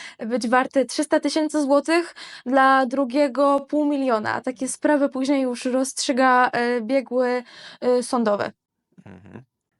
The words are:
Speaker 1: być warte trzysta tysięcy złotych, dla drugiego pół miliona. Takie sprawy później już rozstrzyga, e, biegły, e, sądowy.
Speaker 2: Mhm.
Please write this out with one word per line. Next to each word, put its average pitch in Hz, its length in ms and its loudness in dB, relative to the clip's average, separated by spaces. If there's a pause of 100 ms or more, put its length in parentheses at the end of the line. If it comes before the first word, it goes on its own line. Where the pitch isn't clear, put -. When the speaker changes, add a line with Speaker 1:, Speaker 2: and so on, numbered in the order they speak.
(200)
Speaker 1:
być 233 280 -4
warte 254 380 2
trzysta 302 340 0
tysięcy 302 420 -2
złotych, 285 540 0 (300)
dla 269 400 4
drugiego 277 760 2
pół 285 260 -2
miliona. 240 560 -2
Takie 262 260 -6
sprawy 285 420 0
później 269 320 0
już 247 240 -4
rozstrzyga, 254 840 2
e, 240 320 -2
biegły, 247 600 -2 (380)
e, 247 220 2
sądowy. 220 480 -2 (540)
Speaker 2:
Mhm. 95 380 -20 (360)